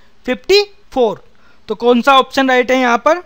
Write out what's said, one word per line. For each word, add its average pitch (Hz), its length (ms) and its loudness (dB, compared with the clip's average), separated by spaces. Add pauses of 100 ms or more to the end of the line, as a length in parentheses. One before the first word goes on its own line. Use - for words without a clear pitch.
(260)
फ़िफ़्टी 359 380 -2 (280)
फ़ोर। 220 320 -4 (440)
तो 214 80 -8
कौन 240 260 0
सा 269 160 4
ऑप्शन 262 320 -2
राइट 254 220 0
है 254 80 0
यहाँ 240 180 0
पर? 330 280 -2